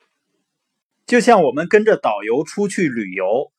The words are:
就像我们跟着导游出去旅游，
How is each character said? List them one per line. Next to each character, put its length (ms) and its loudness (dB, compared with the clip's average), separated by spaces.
就 140 2
像 220 4
我 100 2
们 160 -6
跟 160 4
着 120 4
导 260 -4
游 220 -2
出 240 -6
去 200 -2
旅 240 -6
游， 460 -4